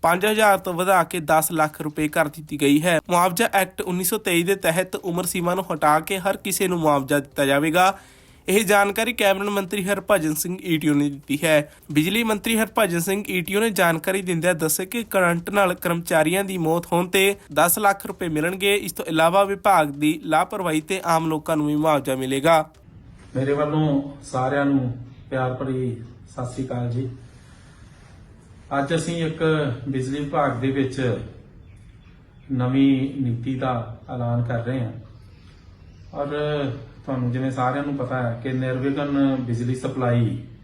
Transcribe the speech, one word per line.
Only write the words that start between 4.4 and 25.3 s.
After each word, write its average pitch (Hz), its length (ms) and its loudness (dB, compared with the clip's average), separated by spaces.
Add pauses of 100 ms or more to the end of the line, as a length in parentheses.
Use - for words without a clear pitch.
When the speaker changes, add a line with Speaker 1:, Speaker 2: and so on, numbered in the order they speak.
Speaker 1:
ਦੇ 190 120 2
ਤਹਿਤ 185 420 -2
ਉਮਰ 180 280 -4
ਸੀਮਾ 175 300 -2
ਨੂੰ 185 180 -2
ਹਟਾ 156 280 4
ਕੇ 190 180 -4
ਹਰ 190 180 -2
ਕਿਸੇ 190 320 -2
ਨੂੰ 180 100 0
ਮੁਆਵਜ਼ਾ 143 400 2
ਦਿੱਤਾ 139 280 -2
ਜਾਵੇਗਾ। 160 520 2 (500)
ਇਹ 208 160 4
ਜਾਣਕਾਰੀ 202 480 2
ਕੈਬਨਿਟ 202 360 2
ਮੰਤਰੀ 202 360 -2
ਹਰਭਜਨ 190 500 0
ਸਿੰਘ 180 300 -6
ਈਟੀਓ 151 300 2
ਨੇ 143 160 2
ਦਿੱਤੀ 143 340 -6
ਹੈ। 151 280 2 (200)
ਬਿਜਲੀ 180 300 2
ਮੰਤਰੀ 220 360 0
ਹਰਭਜਨ 208 400 0
ਸਿੰਘ 196 300 -2
ਈਟੀਓ 185 320 -2
ਨੇ 226 100 0
ਜਾਣਕਾਰੀ 180 520 0
ਦਿੰਦਿਆਂ 175 320 0
ਦੱਸਿਆ 160 320 -2
ਕਿ 233 160 -6
ਕਰੰਟ 175 480 0
ਨਾਲ 190 240 2
ਕਰਮਚਾਰੀਆਂ 170 680 0
ਦੀ 190 140 -6
ਮੌਤ 165 340 0
ਹੋਣ 175 160 2
ਤੇ 196 280 2 (180)
ਦਸ 170 240 4
ਲੱਖ 196 280 2
ਰੁਪਏ 185 220 -6
ਮਿਲਣਗੇ। 180 460 0
ਇਸ 196 180 -4
ਤੋਂ - 120 -8
ਇਲਾਵਾ 165 400 4
ਵਿਭਾਗ 196 440 2
ਦੀ 151 360 0
ਲਾਪਰਵਾਹੀ 165 560 0
ਤੇ 190 240 -4
ਆਮ 160 240 2
ਲੋਕਾਂ 156 280 -2
ਨੂੰ 151 100 0
ਵੀ 147 100 0
ਮੁਆਵਜ਼ਾ 147 400 2
ਮਿਲੇਗਾ। 139 540 2 (680)
Speaker 2:
ਮੇਰੇ 139 160 0
ਵੱਲੋਂ 151 500 0 (220)
ਸਾਰਿਆਂ 135 400 0
ਨੂੰ 127 320 0 (340)